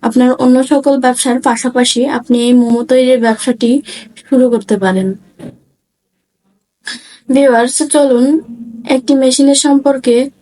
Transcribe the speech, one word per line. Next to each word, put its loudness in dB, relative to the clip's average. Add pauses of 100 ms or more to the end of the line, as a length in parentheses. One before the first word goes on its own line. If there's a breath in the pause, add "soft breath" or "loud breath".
আপনার 2 (140)
অন্য 4 (140)
সকল 2 (120)
ব্যবসার 0 (100)
পাশাপাশি -2 (160)
আপনি -2 (100)
এই 4
মোমো 0
তৈরির 2
ব্যবসাটি -2 (560 loud breath)
শুরু 2
করতে -2
পারেন। 0 (2250 loud breath)
ভিউয়ার্স, 2 (160)
চলুন 2 (720)
একটি 0
মেশিনের 2
সম্পর্কে 2 (260)